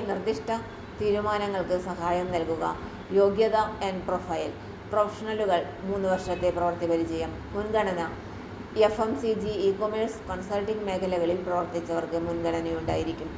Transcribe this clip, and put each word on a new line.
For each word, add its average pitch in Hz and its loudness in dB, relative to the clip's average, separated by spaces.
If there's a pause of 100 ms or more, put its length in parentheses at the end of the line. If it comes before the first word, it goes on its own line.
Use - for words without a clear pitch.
നിർദ്ദിഷ്ട 196 -2 (460)
തീരുമാനങ്ങൾക്ക് 208 2 (120)
സഹായം 175 0
നൽകുക. 165 0 (540)
യോഗ്യത 202 6 (300)
and 185 -2
profile. 165 -2 (380)
പ്രൊഫഷണലുകൾ 208 2 (280)
മൂന്ന് 196 0
വർഷത്തെ 180 2
പ്രവൃത്തി 175 2
പരിചയം. 160 0 (220)
മുൻഗണന: 202 0 (880)
എഫ് 214 0
എം 220 0
സി 220 2 (100)
ജി, 214 -2 (140)
ഇ-കൊമേഴ്സ്, 214 0
കൺസൾട്ടിംഗ് 202 -2
മേഖലകളിൽ 180 2
പ്രവർത്തിച്ചവർക്ക് 170 -2
മുൻഗണനയുണ്ടായിരിക്കും. 165 -2